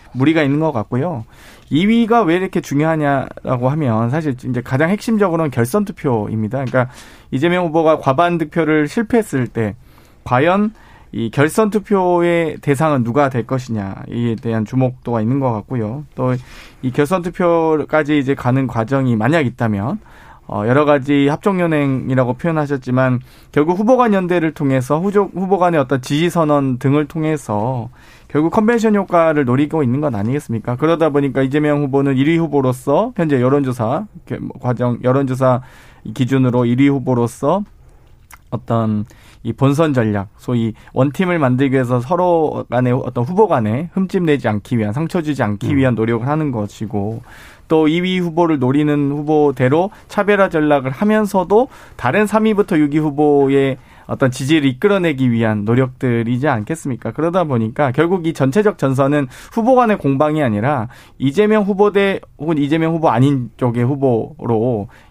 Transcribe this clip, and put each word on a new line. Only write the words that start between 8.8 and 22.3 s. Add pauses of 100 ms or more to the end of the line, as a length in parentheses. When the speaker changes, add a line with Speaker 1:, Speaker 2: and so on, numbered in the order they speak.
Speaker 1:
실패했을
때 (480)
과연 (400)
이
결선
투표의
대상은
누가
될
것이냐,
이에
대한
주목도가
있는
것
같고요. (100)
또 (460)
이
결선
투표까지
이제
가는
과정이
만약
있다면, (480)
어,
여러
가지
합종연행이라고